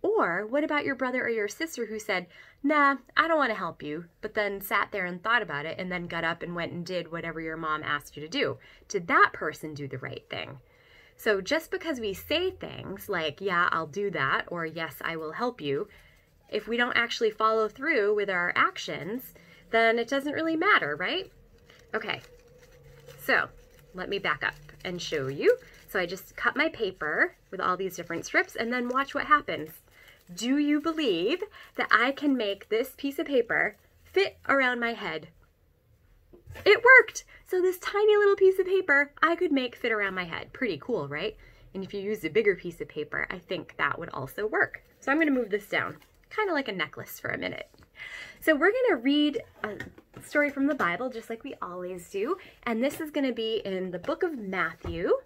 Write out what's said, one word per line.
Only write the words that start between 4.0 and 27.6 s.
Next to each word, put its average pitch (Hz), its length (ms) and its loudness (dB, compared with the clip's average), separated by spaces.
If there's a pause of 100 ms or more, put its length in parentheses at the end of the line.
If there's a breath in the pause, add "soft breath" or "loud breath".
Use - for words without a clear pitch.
but 208 140 -8
then 202 260 -2
sat 202 300 -2
there 196 140 -4
and 175 160 -6
thought 226 200 2
about 147 240 -4
it 160 140 -8
and 185 120 -6
then 175 140 -4
got 170 180 -4
up 165 200 -2
and 175 120 -8
went 170 180 -4
and 170 120 -6
did 170 260 -6
whatever 165 300 -6
your 160 160 -6
mom 156 240 -4
asked 147 340 -4
you 143 60 -12
to 156 80 -10
do? 170 300 -2 (280 loud breath)
Did 175 200 -4
that 302 260 4
person 156 400 -6
do 143 140 -8
the 135 100 -10
right - 320 -10
thing? - 300 -8 (580 soft breath)
So 202 240 2
just 302 280 -2
because 320 300 -4
we 208 140 -4
say 339 380 -2
things - 580 -12
like, 160 320 -2
"Yeah, 180 320 4
I'll 160 140 -2
do 202 240 -4
that," 160 360 0
or, 170 180 -4
"Yes, 160 360 -8
I 165 160 -4
will 156 160 -8
help 240 260 -4
you," 143 300 -2 (600 soft breath)
if 208 160 -4
we 233 120 -2
don't 240 180 2
actually 233 360 2
follow 220 360 2
through 214 480 2
with 202 140 0
our 175 260 0
actions, 226 760 -2 (360 loud breath)
then 226 300 4
it 233 80 -2
doesn't 277 240 -2
really 320 240 0
matter, 320 400 2
right? 247 340 -4 (640 loud breath)
Okay, 220 280 -4 (1000)
so - 300 2 (440)
let 185 140 -8
me 202 100 -2
back 156 280 -2
up 139 100 -2 (300)
and 180 160 -6
show 139 260 -4
you. 233 300 2 (320 loud breath)
So 208 100 -2
I 180 60 -2
just 180 320 -10
cut - 180 0
my 302 140 2
paper 208 680 -2 (160)
with 180 80 -12
all 180 160 0